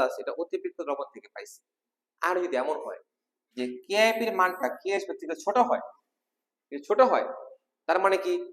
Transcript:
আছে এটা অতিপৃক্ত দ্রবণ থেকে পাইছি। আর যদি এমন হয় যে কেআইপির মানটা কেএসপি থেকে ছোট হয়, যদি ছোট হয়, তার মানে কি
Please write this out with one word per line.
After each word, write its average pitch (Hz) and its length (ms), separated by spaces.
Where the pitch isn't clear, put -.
আছে 127 160
এটা - 180
অতিপৃক্ত 180 460
দ্রবণ - 280
থেকে - 200
পাইছি। - 240
আর 180 160
যদি 165 200
এমন 151 120
হয় 95 160
যে 123 60
কেআইপির 220 540
মানটা 180 280
কেএসপি 196 400
থেকে 302 220
ছোট 294 140
হয়, - 140
যদি 143 180
ছোট 214 120
হয়, 127 140
তার 170 160
মানে 196 220
কি 180 80